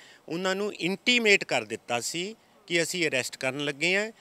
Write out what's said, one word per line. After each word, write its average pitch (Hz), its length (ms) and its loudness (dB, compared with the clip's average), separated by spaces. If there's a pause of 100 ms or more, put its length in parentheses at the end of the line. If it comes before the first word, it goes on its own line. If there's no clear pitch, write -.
(280)
ਉਹਨਾਂ 185 260 -2
ਨੂੰ 202 200 -2
ਇੰਟੀਮੇਟ 208 680 4
ਕਰ 127 200 0
ਦਿੱਤਾ 113 360 -4
ਸੀ 180 340 -6 (320)
ਕਿ 170 160 2
ਅਸੀਂ 165 240 -2
ਅਰੈਸਟ 131 300 -2
ਕਰਨ 135 280 -4
ਲੱਗੇ 147 320 0
ਹਾਂ 214 240 -2